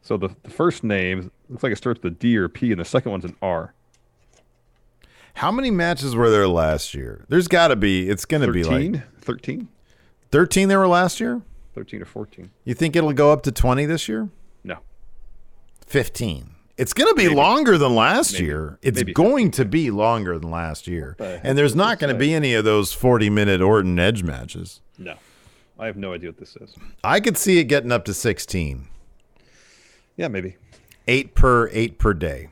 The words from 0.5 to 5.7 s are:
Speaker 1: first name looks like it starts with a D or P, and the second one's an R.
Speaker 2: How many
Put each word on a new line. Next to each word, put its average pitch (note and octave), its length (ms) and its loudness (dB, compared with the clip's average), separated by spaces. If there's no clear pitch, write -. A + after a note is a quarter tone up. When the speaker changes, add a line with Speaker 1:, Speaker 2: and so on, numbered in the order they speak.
Speaker 1:
first - 320 -2
name F#2 480 -4
looks B2 140 -8
like B2 100 -2
it - 40 -4
starts - 260 -4
with F2 100 -4
a - 20 -12
D A#2 220 2
or F2+ 100 2
P, B2 240 -4
and F2+ 80 -2
the E2+ 60 -6
second B2+ 260 -4
one's F#2 140 -8
an F2 160 -12
R. F2 320 -6
Speaker 2:
How D#3+ 180 -2
many B3+ 200 -2